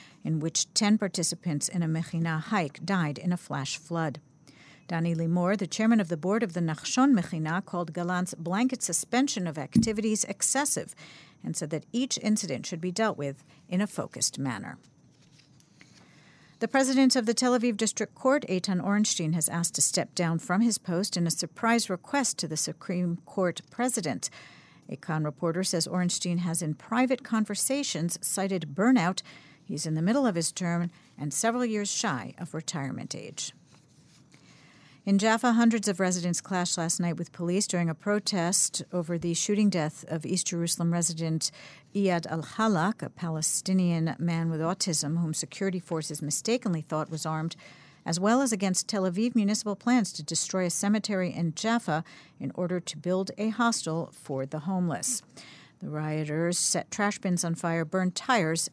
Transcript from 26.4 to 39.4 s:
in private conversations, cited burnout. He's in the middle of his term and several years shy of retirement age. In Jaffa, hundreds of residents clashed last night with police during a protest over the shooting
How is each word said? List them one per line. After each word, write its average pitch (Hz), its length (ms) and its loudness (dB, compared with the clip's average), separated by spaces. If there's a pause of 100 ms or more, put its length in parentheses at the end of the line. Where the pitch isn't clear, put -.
in 156 100 -2
private 254 500 0
conversations, 214 1000 0
cited 185 520 -2
burnout. 190 460 4 (420)
He's 151 220 -6
in 156 120 0
the 160 60 0
middle 247 240 4
of 202 80 2
his 165 160 0
term 170 400 0 (280)
and 147 160 -4
several 233 320 2
years 208 260 -2
shy 135 460 -2
of - 160 -10
retirement - 600 -6
age. - 380 -10 (1500)
In 196 120 6
Jaffa, 226 340 4
hundreds 226 340 6
of 196 140 2
residents 180 400 2
clashed 180 360 -2
last 165 220 0
night 175 180 0
with 170 140 -6
police 180 380 0
during 175 200 2
a 160 60 -2
protest 185 880 0 (100)
over 175 240 -2
the 170 180 -2
shooting 208 360 2